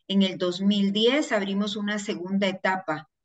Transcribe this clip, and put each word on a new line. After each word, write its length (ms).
en 160
el 160
dos 220
mil 320
diez 400
abrimos 420
una 240
segunda 480
etapa 640